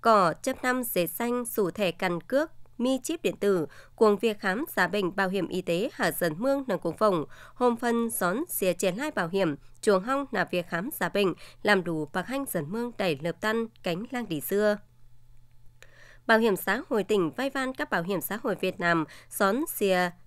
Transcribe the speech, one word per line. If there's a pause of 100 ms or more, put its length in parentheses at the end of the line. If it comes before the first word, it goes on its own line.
Cỏ
chấp
năm
dế
xanh,
sủ
thẻ
căn
cước, (260)
mi
chip
điện
tử, (300)
cuồng
việc
khám (100)
giá
bệnh
bảo
hiểm
y
tế
hà
dần
mương
nâng
cuồng
phòng, (300)
hôm
phân
gión
xìa
chén
hai
bảo
hiểm, (260)
chuồng
hong
nà
việc
khám (100)
giá
bệnh, (300)
làm
đủ
bạc
hanh
dần
mương
đẩy
lợp
tan (160)
cánh
lang
đi
xưa. (1500)
Bảo
hiểm
xã
hội
tỉnh
vay
van
các
bảo
hiểm
xã
hội
Việt
Nam, (240)
gión (140)
xìa (160)